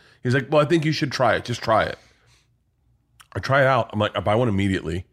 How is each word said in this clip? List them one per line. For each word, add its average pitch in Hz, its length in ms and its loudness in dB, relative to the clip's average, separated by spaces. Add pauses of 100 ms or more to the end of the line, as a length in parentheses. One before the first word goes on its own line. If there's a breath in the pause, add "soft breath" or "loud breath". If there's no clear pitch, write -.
(220 soft breath)
He's 123 120 0
like, 135 160 -2
"Well, 151 120 4
I - 20 2
think 151 200 0
you 156 80 0
should 135 200 -4
try 113 220 2
it. 85 100 -2
Just 117 180 -8
try 107 220 2
it." - 140 -8 (1400 soft breath)
I - 40 -8
try 135 240 2
it 131 40 4
out. 127 260 2
I'm 107 60 -4
like, 104 160 0
I 104 60 -4
buy 104 140 0
one 120 140 2
immediately. 95 640 -2